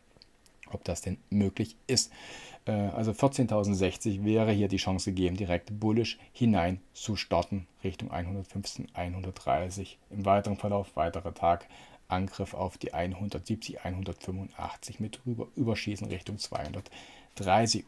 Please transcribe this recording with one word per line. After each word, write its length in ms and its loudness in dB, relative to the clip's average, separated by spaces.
ob 100 -8
das 180 -4
denn 180 -4
möglich 460 2
ist. 240 2
Äh, 80 0
also 420 0
vierzehntausendsechzig 1080 2
wäre 260 4
hier 160 4
die 120 0
Chance 340 0
gegeben, 240 2
direkt 420 -2
bullisch 400 2
hinein 480 4
zu 220 -4
starten, 540 0
Richtung 260 -4
einhundertfünfzehn, 840 -6
einhundertdreißig. 1000 -4
Im 140 -6
weiteren 320 4
Verlauf, 400 -2
weiterer 380 -2
Tag, 340 2
Angriff 460 -2
auf 240 -2
die 160 -6
einhundertsiebzig, 880 -4
einhundertfünfundachtzig 1200 -8
mit 260 -6
rüber, 300 -4
Überschießen 520 -2
Richtung 300 -8
zweihundertdreißig. 1500 0